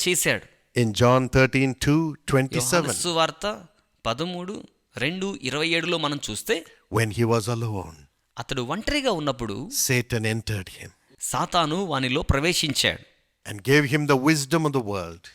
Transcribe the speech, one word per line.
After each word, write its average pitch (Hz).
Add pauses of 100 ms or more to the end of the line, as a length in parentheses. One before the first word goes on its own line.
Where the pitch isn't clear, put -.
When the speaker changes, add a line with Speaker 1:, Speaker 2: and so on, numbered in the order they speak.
Speaker 1:
చేశాడు. 160 (360)
Speaker 2:
In 117
John 123
thirteen 131
two 147 (260)
twenty 135
seven. 156
Speaker 1:
యోహాను 135
సువార్త 165 (600)
పదమూడు 175 (420)
రెండు 185
ఇరవై 143
ఏడులో 165
మనం 147 (100)
చూస్తే, 151 (380)
Speaker 2:
When 110
he 117
was 113 (100)
alone, 101 (420)
Speaker 1:
అతడు 131
ఒంటరిగా 220
ఉన్నప్పుడు 131 (160)
Speaker 2:
Satan 120
entered 110
him - (300)
Speaker 1:
సాతాను 165
వానిలో 135
ప్రవేశించాడు. 139 (440)
Speaker 2:
and 104
gave 143
him 143
the 143
wisdom 147
of 143
the 135
world. 87 (100)